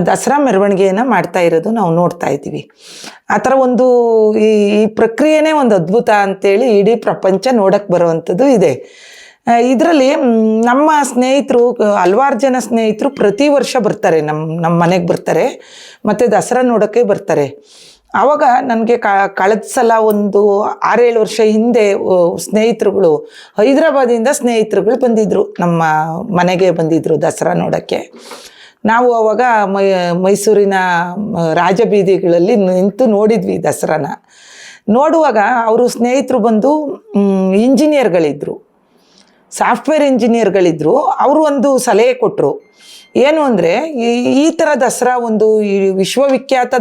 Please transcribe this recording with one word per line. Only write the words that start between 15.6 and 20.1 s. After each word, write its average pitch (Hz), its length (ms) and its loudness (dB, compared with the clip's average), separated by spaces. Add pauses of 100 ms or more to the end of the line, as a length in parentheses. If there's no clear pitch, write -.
ಮತ್ತೆ 233 200 0
ದಸರಾ 214 360 0
ನೋಡೋಕ್ಕೆ 240 400 0
ಬರ್ತಾರೆ. 151 540 -2 (580)
ಆವಾಗ 285 280 2 (180)
ನನ್ಗೆ 233 360 0
ಕ-, 196 320 0
ಕಳೆದ 196 320 -2
ಸಲ 233 400 -2
ಒಂದು 208 640 0